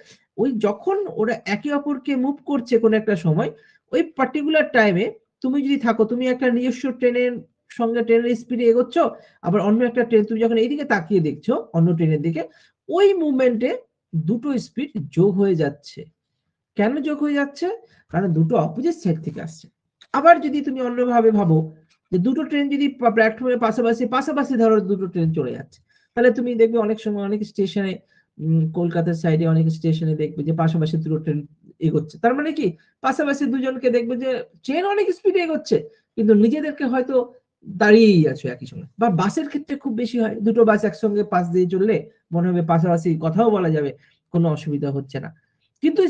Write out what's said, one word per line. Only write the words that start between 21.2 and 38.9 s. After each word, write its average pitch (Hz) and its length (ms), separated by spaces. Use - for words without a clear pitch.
ভাবো 165 180
যে 185 60
দুটো 311 220
ট্রেন 285 240
যদি 285 120
পা-, 233 160
প্ল্যাটফর্মে 226 500
পাশাপাশি, 226 380
পাশাপাশি 277 460
ধরো 220 160
দুটো 190 220
ট্রেন 165 140
চলে 123 200
যাচ্ছে, - 220
তাহলে 247 200
তুমি 247 120
দেখবে 226 240
অনেক 214 200
সময় 208 240
অনেক 208 120
স্টেশনে, 196 420
উম, 160 260
কলকাতার 170 420
সাইডে 165 320
অনেক 160 120
স্টেশনে 160 440
দেখবে 147 260
যে 165 140
পাশাপাশি 160 420
দুটো 156 200
ট্রেন 151 160
এগোচ্ছে, 151 360
তার 240 140
মানে 294 200
কি 254 100
পাশাপাশি 277 380
দুজনকে 262 420
দেখবে 240 280
যে 262 60
ট্রেন 311 180
অনেক 403 120
স্পিডে 381 280
এগোচ্ছে 320 320
কিন্তু 220 180
নিজেদেরকে 294 500
হয়তো 262 220
দাঁড়িয়েই 208 500
আছো - 220
একই - 180
সঙ্গে। - 160